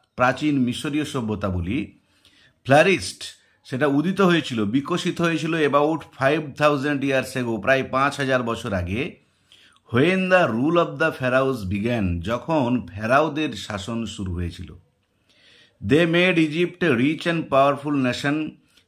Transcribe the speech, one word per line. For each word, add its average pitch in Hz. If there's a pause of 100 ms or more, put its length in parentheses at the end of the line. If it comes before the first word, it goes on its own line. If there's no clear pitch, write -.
(160)
প্রাচীন 135
মিশরীয় 139
সভ্যতা 107
বলি, 92 (680)
flourished, 151 (400)
সেটা 135
উদিত 156
হয়েছিল, 156
বিকশিত 139
হয়েছিল 160
about 147 (140)
ফাইভ 147
থাউজেন্ড 147
years 135
ago, 113
প্রায় 131
পাঁচ 135
হাজার 131
বছর 113
আগে, 98 (800)
when 170 (100)
the 180
rule 139
of 151
the 156
pharaohs 127
began, 101
যখন 123
ফেরাওদের 135
শাসন 107
শুরু 95
হয়েছিল। 87 (1120)
They 147
made 175
Egypt 165
a 123
rich 147
and 165
powerful 139
nation, 143 (380)